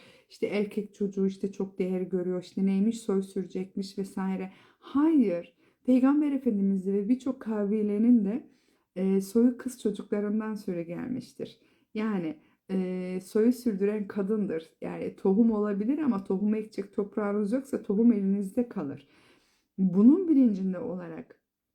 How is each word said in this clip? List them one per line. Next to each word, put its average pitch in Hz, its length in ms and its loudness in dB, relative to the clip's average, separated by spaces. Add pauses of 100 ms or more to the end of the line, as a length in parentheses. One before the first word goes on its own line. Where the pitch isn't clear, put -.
(300)
İşte - 180 -6
erkek 202 460 -4
çocuğu 196 340 -2
işte 196 240 -4
çok - 280 -6
değer 185 220 -2
görüyor, 180 420 -4
işte 190 220 -2
neymiş, 202 360 2
soy 196 200 0
sürecekmiş 190 760 -8
vesaire. 190 540 -6 (280)
Hayır, 269 720 2 (320)
Peygamber 277 460 4
Efendimiz'de 196 640 0
ve 202 160 0
birçok 254 300 -2
kabilenin 214 840 2
de, 220 180 -4 (520)
e, 190 260 2
soyu 233 360 2
kız - 240 -10
çocuklarından 208 760 -4
süre 180 280 -6
gelmiştir. - 760 -10 (340)
Yani, 202 420 -4 (360)
e, 185 520 -4
soyu 220 300 2
sürdüren 208 540 -2
kadındır. 196 640 -4 (120)
Yani 175 340 -8
tohum 220 360 4
olabilir 208 460 0
ama 220 260 -2
tohumu 208 340 0
ekecek 214 360 -8
toprağınız 202 580 -2
yoksa 262 320 -4
tohum 226 300 4
elinizde 202 560 -2
kalır. 139 380 -10 (720)
Bunun 220 500 6
bilincinde 196 520 2
olarak 170 600 -10 (360)